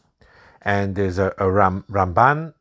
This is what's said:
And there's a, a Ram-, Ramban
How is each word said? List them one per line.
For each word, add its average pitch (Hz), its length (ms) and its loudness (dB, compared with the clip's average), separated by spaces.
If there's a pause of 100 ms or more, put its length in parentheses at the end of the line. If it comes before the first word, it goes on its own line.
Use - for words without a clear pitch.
(640)
And 101 320 -2
there's 95 240 -2
a, 95 180 0
a 95 120 0
Ram-, 95 380 2
Ramban 113 720 0